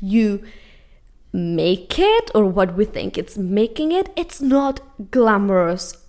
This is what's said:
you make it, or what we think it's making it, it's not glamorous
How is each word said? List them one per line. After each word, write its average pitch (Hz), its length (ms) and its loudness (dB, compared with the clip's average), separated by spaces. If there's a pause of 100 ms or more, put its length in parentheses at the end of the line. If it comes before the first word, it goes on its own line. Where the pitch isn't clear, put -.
you 208 420 2 (920)
make 170 640 -2
it, 440 360 2
or 214 100 4
what 185 320 0
we 208 80 2
think - 320 -6
it's - 220 -6
making 220 520 -2
it, 370 260 0
it's 339 260 -6
not 277 380 2 (300)
glamorous 202 840 2 (120)